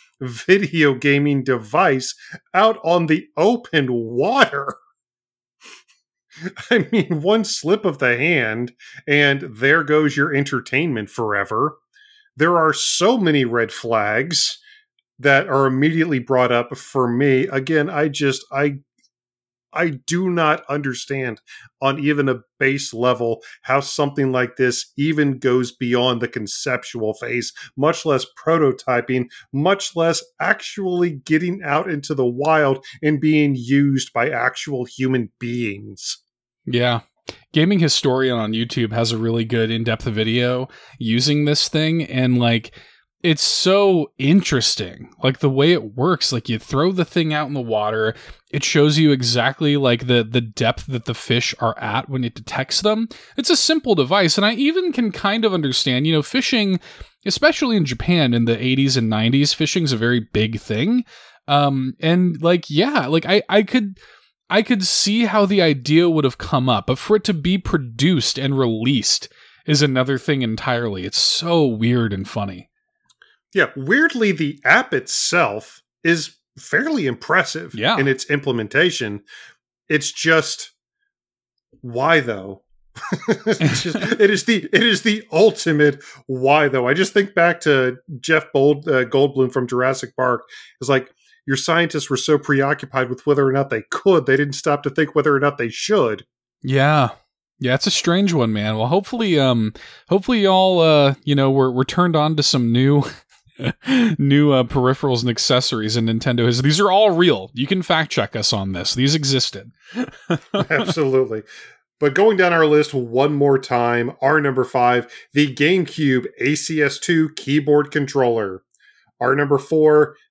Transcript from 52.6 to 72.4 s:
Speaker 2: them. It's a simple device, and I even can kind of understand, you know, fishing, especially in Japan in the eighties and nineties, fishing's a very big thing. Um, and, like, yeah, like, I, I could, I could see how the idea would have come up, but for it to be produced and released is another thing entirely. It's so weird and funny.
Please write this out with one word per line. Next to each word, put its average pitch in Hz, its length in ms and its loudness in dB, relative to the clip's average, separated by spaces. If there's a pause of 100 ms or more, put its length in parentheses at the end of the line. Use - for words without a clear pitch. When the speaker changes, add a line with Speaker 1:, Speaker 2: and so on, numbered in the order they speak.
Speaker 2:
them. 214 280 -2 (280)
It's 277 140 -4
a 339 60 4
simple 294 380 0
device, 165 420 2
and 202 80 2
I 220 100 0
even 320 380 0
can 226 200 -2
kind 214 320 -2
of 202 100 2
understand, 139 540 0
you 165 40 2
know, 151 100 2
fishing, 208 580 0 (460)
especially 262 500 0
in 180 80 2
Japan 131 500 0
in 117 120 2
the 117 140 0
eighties 131 360 2
and 113 120 0
nineties, 117 440 2
fishing's 156 400 -2
a 123 40 -2
very 117 240 0 (120)
big 110 260 -2
thing. 185 460 -2 (420)
Um, 139 540 0
and, 170 420 2
like, 170 280 0
yeah, 208 360 0
like, 160 200 0
I, 196 220 2
I 208 140 2
could, 202 360 -2 (540)
I 208 100 2
could 214 220 0
see 214 420 0
how 208 200 2
the 190 160 2
idea 156 480 4
would 156 140 2
have 131 140 0
come 131 300 -2
up, 110 200 0
but 131 100 -2
for - 160 2
it 214 80 2
to 214 120 0
be 170 220 0
produced 139 800 0
and 135 220 -2
released 120 720 0 (360)
is 151 160 0
another 131 380 0
thing 139 240 -2
entirely. 113 640 -4
It's - 160 -4
so 165 440 0
weird 117 480 0
and 95 160 -6
funny. 98 400 -10 (840)